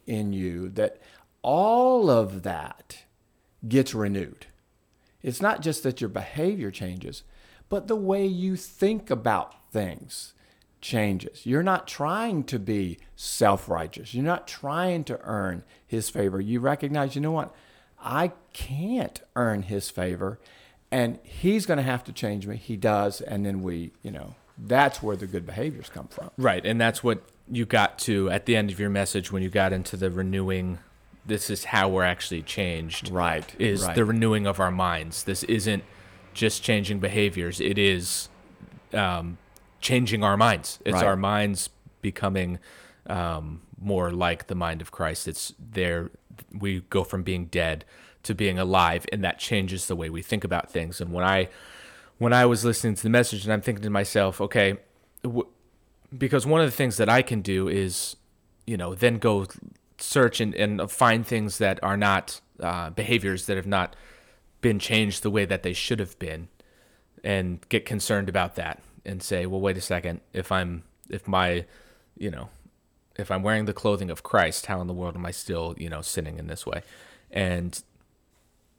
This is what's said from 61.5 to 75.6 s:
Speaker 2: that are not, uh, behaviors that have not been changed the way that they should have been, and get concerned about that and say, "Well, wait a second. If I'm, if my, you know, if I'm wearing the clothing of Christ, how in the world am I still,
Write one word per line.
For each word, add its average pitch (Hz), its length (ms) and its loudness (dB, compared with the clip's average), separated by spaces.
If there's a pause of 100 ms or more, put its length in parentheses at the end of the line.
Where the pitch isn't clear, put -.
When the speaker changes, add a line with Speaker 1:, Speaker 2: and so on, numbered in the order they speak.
Speaker 2:
that 98 260 2
are 95 140 0
not, 98 420 2 (200)
uh, 85 320 -4
behaviors 98 560 0
that 98 100 0
have 95 100 -6
not 95 280 0 (640)
been 113 160 4
changed 110 460 0
the 107 80 0
way 104 140 2
that 92 180 -2
they 90 100 -2
should 113 260 -2
have 95 200 -6
been, 82 280 -8 (760)
and 92 460 -2
get 110 140 2
concerned 101 460 -2
about 92 260 0
that 82 280 -8 (200)
and 95 200 -8
say, 90 240 -2
"Well, 95 120 -2
wait 95 180 2
a 90 40 -6
second. 87 400 -4 (120)
If 92 180 -4
I'm, 87 320 0 (260)
if - 180 -10
my, 90 380 2 (500)
you 101 140 -6
know, 67 200 -10 (680)
if 98 140 -4
I'm 95 120 -2
wearing 107 220 2
the 104 80 -2
clothing 98 380 0
of 80 100 -10
Christ, - 460 2
how 98 140 -2
in 87 60 -4
the 90 60 -4
world 90 220 -6
am 87 100 -6
I 85 60 -6
still, 85 460 -4